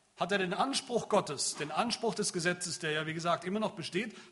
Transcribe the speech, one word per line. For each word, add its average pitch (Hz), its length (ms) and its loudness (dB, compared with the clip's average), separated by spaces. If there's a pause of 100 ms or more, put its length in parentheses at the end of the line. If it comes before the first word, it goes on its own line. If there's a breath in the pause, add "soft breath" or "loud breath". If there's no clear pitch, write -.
(160)
hat 175 160 0
er 202 60 6
den 185 140 2
Anspruch 240 560 2
Gottes, 151 460 2
den 147 160 -4
Anspruch 214 440 0
des - 200 -2
Gesetzes, 175 440 0
der 160 120 -2
ja, 156 160 0
wie 156 80 -4
gesagt, 170 300 0
immer 190 160 0
noch 208 120 0
besteht, 196 460 -4 (140 loud breath)